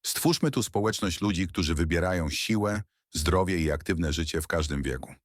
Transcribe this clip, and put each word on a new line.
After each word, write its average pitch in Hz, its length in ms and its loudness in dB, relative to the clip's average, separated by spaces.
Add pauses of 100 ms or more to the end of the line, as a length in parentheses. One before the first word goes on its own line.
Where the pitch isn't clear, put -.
Stwórzmy - 480 0
tu 120 120 0
społeczność 104 580 0
ludzi, 95 260 0
którzy 82 280 0
wybierają 85 540 0
siłę, 104 520 0 (320)
zdrowie 87 440 2
i 78 140 2
aktywne 80 420 0
życie 80 280 -2
w - 60 -8
każdym 71 360 -2
wieku. 64 420 -6